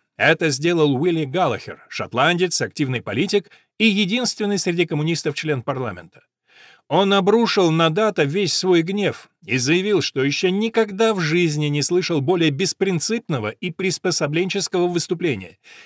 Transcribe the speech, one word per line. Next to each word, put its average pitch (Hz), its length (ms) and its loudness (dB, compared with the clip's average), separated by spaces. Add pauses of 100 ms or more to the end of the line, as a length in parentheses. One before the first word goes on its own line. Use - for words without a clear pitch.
(160)
Это 156 340 2
сделал 151 440 2
Уилли 160 300 0
Галлахер, 127 640 -4
шотландец, 160 720 0
активный 127 420 -4
политик 185 480 -2 (260)
и 220 100 4
единственный 208 720 0
среди 170 280 0
коммунистов 151 480 -2
член 147 280 -4
парламента. 110 600 -8 (640)
Он 196 240 2
обрушил 202 580 4
на 160 180 4
Дата 185 360 0
весь 160 280 0
свой 180 300 2
гнев 190 480 -4 (160)
и 127 120 -2
заявил, 175 440 2
что 135 220 -2
еще 143 240 0
никогда 214 640 0
в 185 60 -2
жизни 151 460 2
не 147 160 0
слышал 175 380 0
более 165 300 2
беспринципного 170 1000 -2
и 180 200 -8
приспособленческого 175 1200 -2
выступления 165 680 -4 (280)